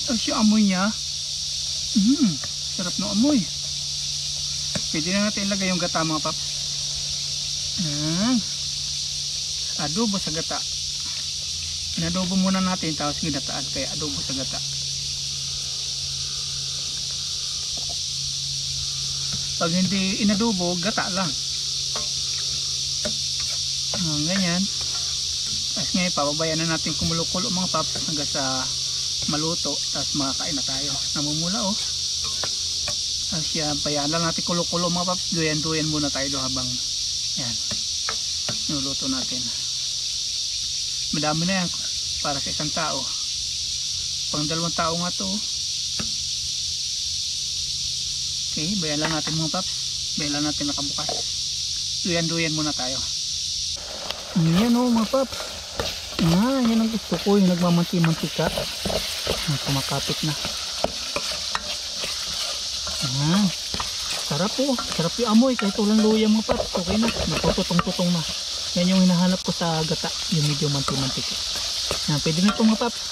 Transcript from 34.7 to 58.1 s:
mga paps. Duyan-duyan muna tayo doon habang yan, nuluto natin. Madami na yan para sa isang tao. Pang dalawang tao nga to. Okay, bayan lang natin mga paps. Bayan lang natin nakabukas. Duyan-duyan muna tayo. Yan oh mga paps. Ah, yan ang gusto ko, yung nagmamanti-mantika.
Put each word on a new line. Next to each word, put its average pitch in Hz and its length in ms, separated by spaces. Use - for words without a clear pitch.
mga 175 240
paps. 202 240
Duyan-duyan 156 560
muna 147 160
tayo 135 240
doon 135 80
habang 131 260
yan, 120 180
nuluto 139 340
natin. 254 320
Madami 156 300
na 185 160
yan 170 80
para 139 160
sa - 80
isang 151 240
tao. 156 260
Pang 151 160
dalawang 165 240
tao 165 260
nga 175 160
to. 190 140
Okay, 160 320
bayan 151 160
lang 156 160
natin 160 240
mga 160 160
paps. 185 180
Bayan 143 160
lang 147 80
natin 285 240
nakabukas. - 440
Duyan-duyan 165 480
muna 151 240
tayo. 127 240
Yan 233 160
oh 247 160
mga 226 160
paps. 269 320
Ah, 254 320
yan 226 160
ang 220 80
gusto 202 320
ko, 202 160
yung 190 80
nagmamanti-mantika. 170 1040